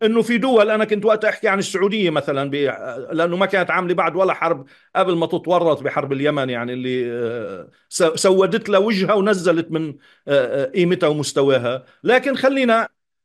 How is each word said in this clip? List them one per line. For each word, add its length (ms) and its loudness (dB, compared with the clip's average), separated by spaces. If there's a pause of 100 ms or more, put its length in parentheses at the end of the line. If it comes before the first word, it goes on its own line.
أنه 180 2
في 160 0
دول، 320 4
أنا 160 0
كنت 200 -2
وقت 200 2
أحكي 220 -2
عن 120 2
السعودية 500 0
مثلا 400 -2
ب-، 60 -4 (560)
لأنه 260 0
ما 80 2
كانت 260 0
عاملة 220 -2
بعد 220 -2
ولا 180 2
حرب 320 -4 (300)
قبل 200 2
ما 100 0
تتورط 560 0
بحرب 320 -4
اليمن، 360 -2
يعني 240 -6
اللي، 380 -4
آه، 580 -8 (200)
س-، 140 -2
سودت 680 2
لها 100 4
وجهها 340 0
ونزلت 580 0
من، 180 -4
آه، 60 -12 (320)
آه، 440 0
قيمتها 360 2
ومستواها. 800 0 (180)
لكن 320 2
خلينا 520 2 (380)